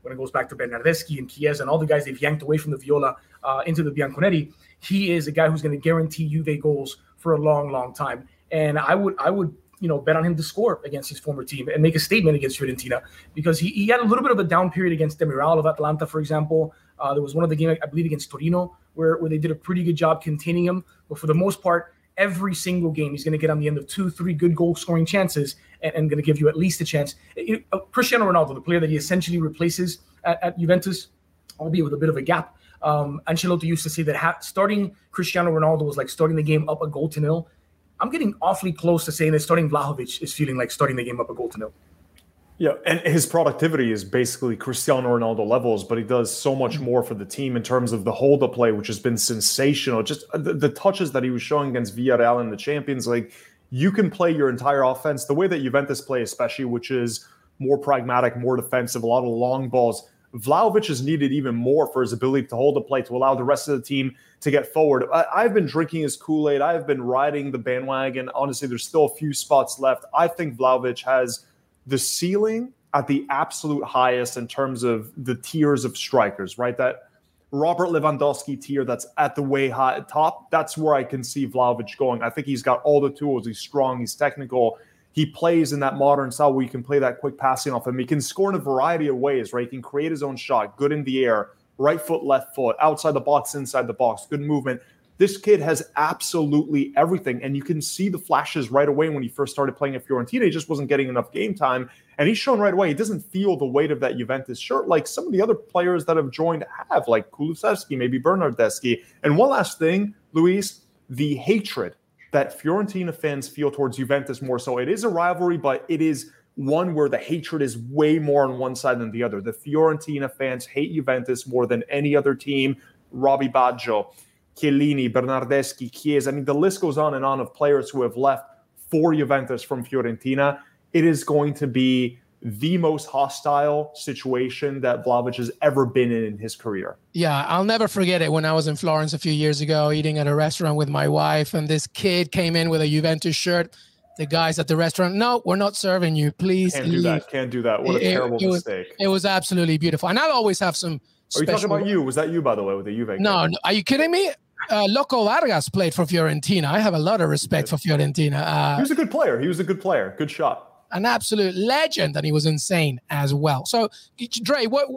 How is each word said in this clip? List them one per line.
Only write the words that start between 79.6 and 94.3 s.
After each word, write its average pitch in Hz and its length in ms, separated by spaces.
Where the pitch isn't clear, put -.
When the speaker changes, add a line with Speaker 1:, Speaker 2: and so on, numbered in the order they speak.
Speaker 2:
high 127 400
top, - 440
that's 160 260
where 151 160
I 135 80
can 127 220
see 135 220
Vlahovic 123 520
going. 120 240
I 117 80
think 135 160
he's 131 160
got 123 220
all 147 160
the 139 100
tools. 139 360
He's 110 120
strong, 131 400
he's 120 160
technical. 127 640
He 156 160
plays 165 460
in 143 80
that 135 160
modern 139 340
style 143 240
where 131 80
you 120 80
can 123 140
play 143 160
that 123 180
quick 135 180
passing 131 360
off 120 140
him. 127 120
He 123 80
can 151 140
score 190 280
in 190 60
a 170 60
variety 143 480
of 135 80
ways, 127 360
right? 123 120
He 120 40
can 127 140
create 147 300
his 143 100
own 139 140
shot, 110 400
good 143 160
in 151 100
the 131 220
air, 110 260
right 151 220
foot, 165 220
left 135 320
foot, 123 260
outside 151 320
the 139 80
box, 143 360
inside 127 320
the 117 40
box, 113 380